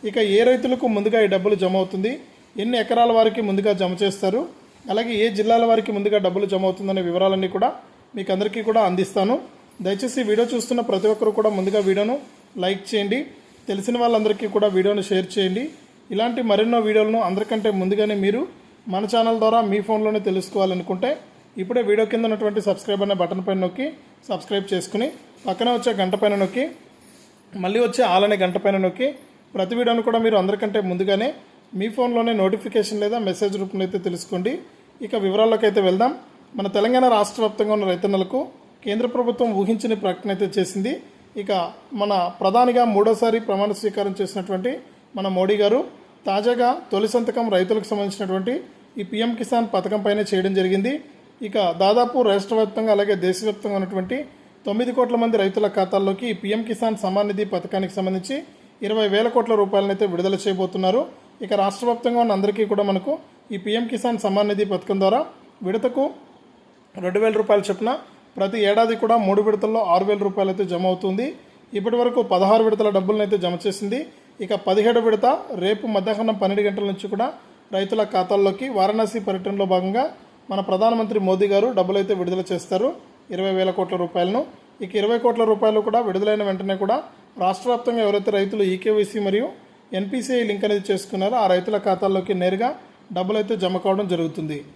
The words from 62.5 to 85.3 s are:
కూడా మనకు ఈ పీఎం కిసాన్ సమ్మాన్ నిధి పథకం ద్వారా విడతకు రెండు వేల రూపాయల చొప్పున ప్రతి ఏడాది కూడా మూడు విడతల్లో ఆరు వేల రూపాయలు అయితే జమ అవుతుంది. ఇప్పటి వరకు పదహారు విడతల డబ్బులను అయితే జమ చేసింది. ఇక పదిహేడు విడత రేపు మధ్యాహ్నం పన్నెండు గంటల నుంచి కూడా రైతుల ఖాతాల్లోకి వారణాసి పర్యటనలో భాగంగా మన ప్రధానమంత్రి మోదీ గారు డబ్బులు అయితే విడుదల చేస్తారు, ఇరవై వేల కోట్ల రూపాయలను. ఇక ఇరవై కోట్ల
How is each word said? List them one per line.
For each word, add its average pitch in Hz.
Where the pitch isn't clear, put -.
కూడా 202
మనకు 190
ఈ -
పీఎం 220
కిసాన్ 233
సమ్మాన్ 208
నిధి 208
పథకం 196
ద్వారా 196
విడతకు 247
రెండు 180
వేల 220
రూపాయల 208
చొప్పున 208
ప్రతి 196
ఏడాది 226
కూడా 226
మూడు 196
విడతల్లో 220
ఆరు 190
వేల 208
రూపాయలు 190
అయితే 190
జమ 180
అవుతుంది. 190
ఇప్పటి 214
వరకు 240
పదహారు 196
విడతల 214
డబ్బులను 208
అయితే 202
జమ 175
చేసింది. 208
ఇక 185
పదిహేడు 220
విడత 220
రేపు 208
మధ్యాహ్నం 214
పన్నెండు 202
గంటల 202
నుంచి 196
కూడా 220
రైతుల 202
ఖాతాల్లోకి 196
వారణాసి 214
పర్యటనలో 196
భాగంగా 190
మన 196
ప్రధానమంత్రి 220
మోదీ 190
గారు 214
డబ్బులు 190
అయితే 190
విడుదల 180
చేస్తారు, 190
ఇరవై 190
వేల 185
కోట్ల 185
రూపాయలను. 185
ఇక 180
ఇరవై 226
కోట్ల 226